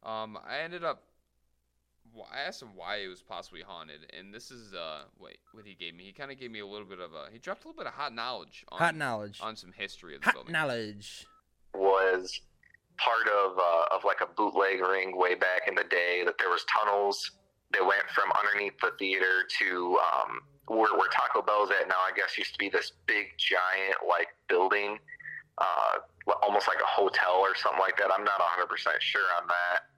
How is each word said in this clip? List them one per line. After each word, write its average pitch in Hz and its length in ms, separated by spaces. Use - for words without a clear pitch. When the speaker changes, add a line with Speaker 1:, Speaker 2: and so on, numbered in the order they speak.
Speaker 1:
Um, 110 360
I 131 120
ended 170 220
up, 156 200
wh-, 107 160
I 131 80
asked 170 220
him 110 120
why 92 220
it 98 120
was 90 140
possibly 87 380
haunted, 80 580
and 95 160
this 120 160
is, 117 240
uh, 78 280
what, - 180
what 107 140
he 98 80
gave 85 200
me. 87 100
He 98 80
kinda 139 220
gave 127 160
me 110 100
a 101 60
little 101 200
bit 92 120
of 87 160
a, 73 160
he 110 80
dropped 180 260
a 311 40
little 320 100
bit - 80
of 117 60
hot 135 220
knowledge 117 580
on, - 60
Speaker 2:
Hot 160 180
knowledge. 110 460
Speaker 1:
on - 140
some 90 160
history 92 420
of 69 80
the - 20
Speaker 2:
Hot 240 100
Speaker 1:
building. - 180
Speaker 2:
knowledge. 117 760
Speaker 3:
Was 95 680
part 113 320
of, 98 300
uh, 85 360
of, 92 100
like, 98 180
a 90 40
bootleg 95 540
ring 92 380
way 90 160
back 92 340
in 95 60
the 92 100
day, 90 400
that 87 140
there 101 120
was 87 140
tunnels 101 680
that 95 160
went 98 160
from 98 240
underneath 104 440
the 92 160
theater 92 460
to, 90 380
um, 62 420
where, 110 320
where - 100
Taco - 340
Bell's 104 280
at 92 180
now, 92 80
I 92 180
guess, 98 220
used - 160
to - 60
be 98 100
this 92 240
big, 104 220
giant, 95 580
like, 85 220
building, 101 500
uh, 58 400
li-, - 160
almost 101 260
like 92 140
a 107 40
hotel 92 500
or 98 200
something 90 240
like 95 160
that. 101 160
I'm 101 120
not 98 160
a 90 40
hundred 87 240
percent 82 320
sure - 260
on 87 80
that 87 320